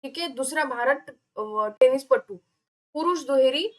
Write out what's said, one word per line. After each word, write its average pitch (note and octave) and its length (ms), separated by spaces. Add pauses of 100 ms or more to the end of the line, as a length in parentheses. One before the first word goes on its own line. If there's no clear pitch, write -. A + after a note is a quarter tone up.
ठीक C4+ 160
आहे, E4+ 100
दुसरा C4+ 360
भारत, B3+ 460 (260)
अ, G#3+ 320
टेनिसपटू B3+ 680 (560)
पुरुष D4 320
दुहेरी C4+ 440 (100)